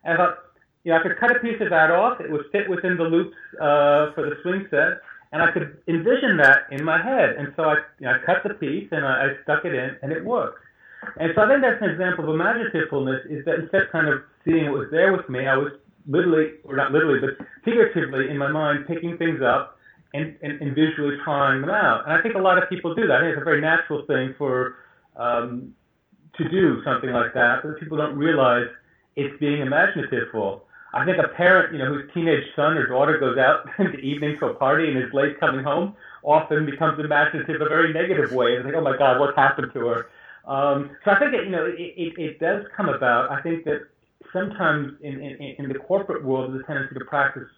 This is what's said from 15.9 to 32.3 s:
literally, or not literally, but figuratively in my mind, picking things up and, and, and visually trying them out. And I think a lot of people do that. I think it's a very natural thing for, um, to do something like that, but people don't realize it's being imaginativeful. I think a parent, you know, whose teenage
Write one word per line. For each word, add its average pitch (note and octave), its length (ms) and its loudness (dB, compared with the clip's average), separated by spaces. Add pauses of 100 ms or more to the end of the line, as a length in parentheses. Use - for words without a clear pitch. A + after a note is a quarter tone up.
literally, D#3 460 2 (120)
or C#3 120 -6
not C#3 160 0
literally, D3+ 280 4
but C3+ 260 -6 (180)
figuratively D3+ 680 2
in C#3+ 80 -4
my C#3 100 -2
mind, D3+ 380 -2
picking E3 320 -6
things D#3 240 -2
up B2+ 340 0 (380)
and, D#3 280 -6
and, C#3+ 200 -10
and C#3 120 -4
visually D3+ 500 0
trying C#3 360 2
them D3+ 100 -4
out. E3 340 2
And D3 100 -4
I F#3 80 2
think A3+ 140 -2
a - 20 0
lot F#3 240 4
of F3+ 80 -4
people E3+ 240 -6
do A3 120 0
that. C3 120 4
I - 20 4
think E3 140 0
it's C#3+ 80 -6
a - 20 -8
very D3+ 160 2
natural D#3 460 -2
thing C3 320 -2
for, B2+ 380 -2 (400)
um, A#2+ 580 -4 (640)
to D#3+ 120 -2
do E3+ 360 2
something C3 260 -2
like A#2+ 240 0
that, B2 280 2
but D#3 160 -10
people D#3 180 -8
don't C#3 200 -2
realize C3+ 500 4 (500)
it's C#3 220 -4
being D3 220 0
imaginativeful. B2+ 1000 -2 (320)
I - 100 0
think F3+ 140 2
a - 180 2
parent, F3+ 360 4
you D#3 60 -8
know, C3 140 -2
whose C#3+ 220 -8
teenage E3 300 2 (120)